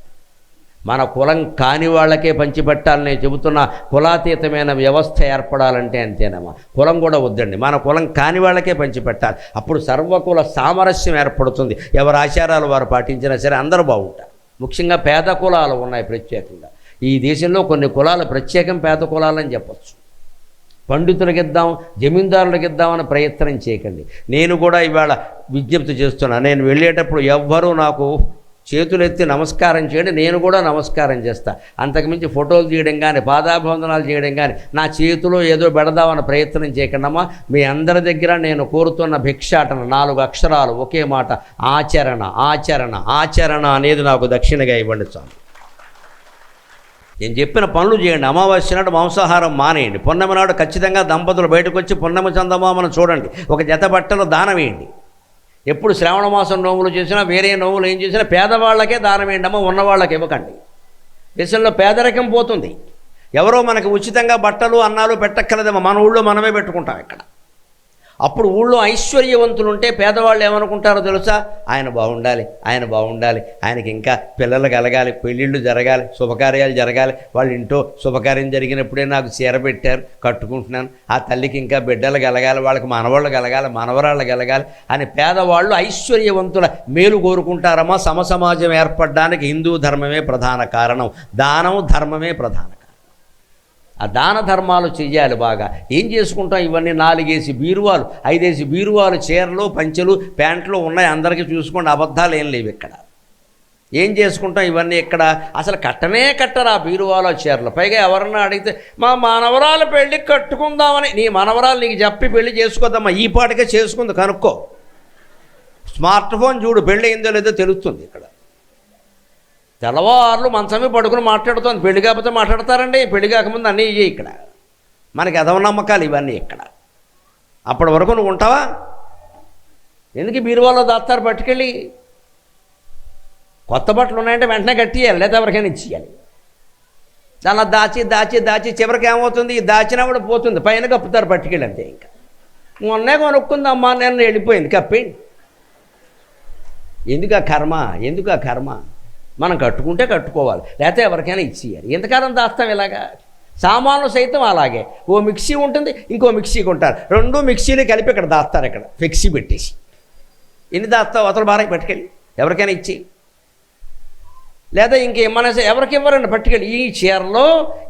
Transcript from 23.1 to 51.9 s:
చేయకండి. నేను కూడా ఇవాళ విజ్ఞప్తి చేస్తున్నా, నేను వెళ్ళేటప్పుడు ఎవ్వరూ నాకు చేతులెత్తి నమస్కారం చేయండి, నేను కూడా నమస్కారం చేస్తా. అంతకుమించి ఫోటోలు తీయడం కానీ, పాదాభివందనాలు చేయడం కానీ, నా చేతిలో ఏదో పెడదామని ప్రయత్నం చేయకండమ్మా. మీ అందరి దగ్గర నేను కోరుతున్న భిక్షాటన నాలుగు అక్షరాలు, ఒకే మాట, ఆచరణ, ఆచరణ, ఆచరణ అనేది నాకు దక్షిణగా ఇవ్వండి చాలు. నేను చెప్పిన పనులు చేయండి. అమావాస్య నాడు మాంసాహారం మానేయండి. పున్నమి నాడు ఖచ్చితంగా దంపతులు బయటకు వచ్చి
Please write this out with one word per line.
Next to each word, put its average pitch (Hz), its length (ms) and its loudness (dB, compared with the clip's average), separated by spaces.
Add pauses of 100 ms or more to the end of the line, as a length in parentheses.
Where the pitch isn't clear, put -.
చేయకండి. 104 560 -6 (240)
నేను 165 260 2
కూడా 170 240 4
ఇవాళ 156 380 2 (340)
విజ్ఞప్తి 139 420 -2
చేస్తున్నా, 123 460 0
నేను 139 260 2
వెళ్ళేటప్పుడు 156 560 2
ఎవ్వరూ 147 520 2
నాకు 151 460 0 (560)
చేతులెత్తి 165 500 0
నమస్కారం 156 600 2
చేయండి, 160 260 -2
నేను 165 280 0
కూడా 185 220 2
నమస్కారం 147 640 -2
చేస్తా. 110 300 -6 (240)
అంతకుమించి 156 480 -2
ఫోటోలు 156 400 2
తీయడం 151 320 0
కానీ, 147 220 0
పాదాభివందనాలు 160 840 0
చేయడం 143 320 -2
కానీ, 143 200 0 (180)
నా 156 120 0
చేతిలో 165 580 0
ఏదో 160 260 4
పెడదామని 156 520 2
ప్రయత్నం 151 440 -2
చేయకండమ్మా. 139 640 -2 (200)
మీ 143 120 4
అందరి 165 500 0
దగ్గర 165 220 0
నేను 156 300 -2
కోరుతున్న 165 520 0
భిక్షాటన 135 640 -2
నాలుగు 135 360 0
అక్షరాలు, 135 520 2
ఒకే 131 320 -4
మాట, 135 280 -2 (300)
ఆచరణ, 135 600 0
ఆచరణ, 127 720 -2
ఆచరణ 151 720 0
అనేది 143 380 2
నాకు 127 240 2
దక్షిణగా 123 480 2
ఇవ్వండి 110 300 -2
చాలు. - 420 -18 (1700)
నేను 113 120 -6
చెప్పిన 143 320 0
పనులు 190 380 2
చేయండి. 156 240 2
అమావాస్య 185 480 2
నాడు 185 160 0
మాంసాహారం 170 640 2
మానేయండి. 135 420 0
పున్నమి 185 360 0
నాడు 190 180 2
ఖచ్చితంగా 180 480 0
దంపతులు 175 460 0
బయటకు 160 300 2
వచ్చి 185 180 -2